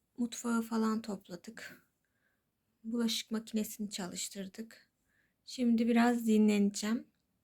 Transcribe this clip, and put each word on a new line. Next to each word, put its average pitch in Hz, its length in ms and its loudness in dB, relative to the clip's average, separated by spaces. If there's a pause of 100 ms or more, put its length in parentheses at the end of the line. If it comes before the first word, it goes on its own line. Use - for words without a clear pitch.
(160)
mutfağı 233 460 -2
falan 220 400 -2
topladık. - 840 -12 (1000)
Bulaşık 226 460 -4
makinesini 220 600 -6
çalıştırdık. 196 1000 -10 (580)
Şimdi 233 420 2
biraz 233 380 4
dinleneceğim. 214 800 4 (380)